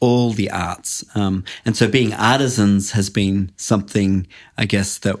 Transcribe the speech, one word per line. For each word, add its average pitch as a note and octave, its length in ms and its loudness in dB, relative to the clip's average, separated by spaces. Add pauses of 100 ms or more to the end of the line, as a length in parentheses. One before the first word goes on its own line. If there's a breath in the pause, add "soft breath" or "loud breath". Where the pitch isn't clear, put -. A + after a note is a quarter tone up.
all B2 320 2
the G#2 180 -2
arts. F2 540 -8 (100)
Um, F#2+ 300 -2 (180 loud breath)
and A2+ 140 0
so A#2 100 2
being A2+ 260 2
artisans A2 800 2
has G2 180 0
been G2 460 0
something, G2 720 0 (300 loud breath)
I A2+ 80 -2
guess, G2 320 -2
that G2 240 -2